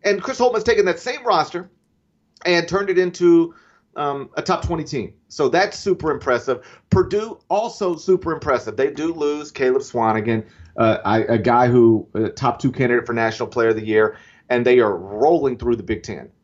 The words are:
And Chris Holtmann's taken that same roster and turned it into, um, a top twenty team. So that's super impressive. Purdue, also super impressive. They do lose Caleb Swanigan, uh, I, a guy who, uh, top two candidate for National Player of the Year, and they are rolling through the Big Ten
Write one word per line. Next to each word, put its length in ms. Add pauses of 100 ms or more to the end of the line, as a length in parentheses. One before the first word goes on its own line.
And 180
Chris 160
Holtmann's 240
taken 220
that 160
same 240
roster 440 (760)
and 220
turned 200
it 100
into, 580 (400)
um, 400
a 60
top 220
twenty 200
team. 300 (120)
So 220
that's 280
super 360
impressive. 520 (240)
Purdue, 600
also 480
super 360
impressive. 440
They 160
do 200
lose 380
Caleb 320
Swanigan, 640 (300)
uh, 280
I, 200
a 140
guy 280
who, 480
uh, 140
top 320
two 100
candidate 360
for 60
National 360
Player 220
of 60
the 80
Year, 320 (320)
and 160
they 140
are 180
rolling 640
through 180
the 60
Big 220
Ten 260 (140)